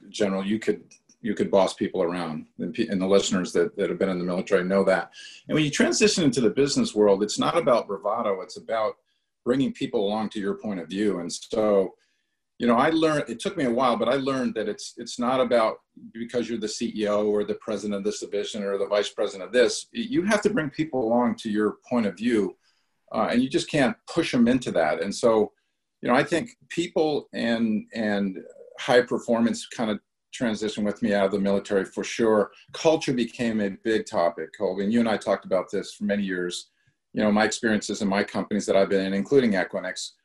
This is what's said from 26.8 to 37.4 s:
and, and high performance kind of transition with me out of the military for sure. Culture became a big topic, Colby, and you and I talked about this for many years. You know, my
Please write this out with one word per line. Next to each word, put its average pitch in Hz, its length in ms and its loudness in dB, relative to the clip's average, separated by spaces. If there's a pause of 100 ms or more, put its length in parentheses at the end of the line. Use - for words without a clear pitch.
and, 113 500 0 (100)
and 101 440 -2 (420)
high 123 220 6
performance 113 640 0
kind 113 240 -4
of 104 100 -4 (320)
transition 107 520 -4
with 101 180 -2
me 110 100 0
out 101 140 4
of 95 60 -2
the 101 80 0 (100)
military 98 340 0
for - 180 -6
sure. 107 480 2 (220)
Culture 156 400 2
became 117 480 -2
a 98 160 -2 (140)
big 107 160 0
topic, 85 500 -2
Colby, 98 280 -2
and 104 80 0
you 120 80 4
and 117 100 2
I 104 80 0
talked - 260 -2
about 92 260 -2
this 95 220 -6
for - 120 -8
many 101 180 0
years. 90 480 -4 (420)
You 110 120 0
know, 107 60 4
my 107 140 4